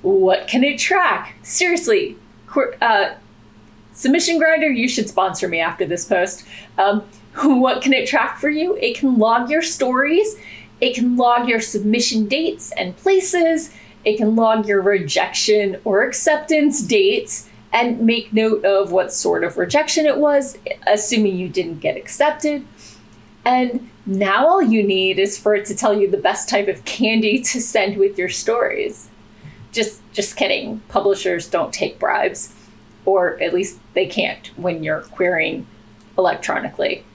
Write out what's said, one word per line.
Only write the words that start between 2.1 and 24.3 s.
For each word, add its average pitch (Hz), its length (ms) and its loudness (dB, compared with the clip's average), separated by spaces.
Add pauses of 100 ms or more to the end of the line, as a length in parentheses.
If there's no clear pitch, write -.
qu-, - 340 -2
uh, 214 340 2 (800)
Submission 330 440 0
Grinder, 320 320 2
you 240 180 0
should 208 200 -2
sponsor 185 400 -2
me 170 100 -4
after 170 280 -2
this 170 180 -6
post. 185 420 -2 (320)
Um, 208 240 2 (180)
<laughs> - 220 -12
what 262 400 2
can 269 120 2
it - 120 0
track 247 320 0
for 285 100 -2
you? 320 280 0
It 233 200 -2
can 254 220 2
log 233 320 2
your 320 120 2
stories. 302 760 0 (440)
It 254 140 0
can 240 220 0
log 240 320 2
your 226 120 0
submission 220 680 0
dates 311 440 -4
and 180 240 -6
places. 349 760 2 (320)
It 214 140 2
can 220 180 2
log 220 320 2
your 196 140 2
rejection 190 1000 0
or 208 180 2
acceptance 302 800 0
dates 202 680 0 (240)
and 233 300 0
make 226 300 0
note 214 320 2
of 196 280 2
what 180 200 0
sort 170 300 0
of 170 140 -4
rejection 302 500 0
it 285 120 2
was, 285 400 2 (280)
assuming 208 500 2
you 180 120 -6
didn't 165 320 -4
get - 160 -2
accepted. 294 680 -2 (840)
And 247 440 0 (160)
now 196 420 2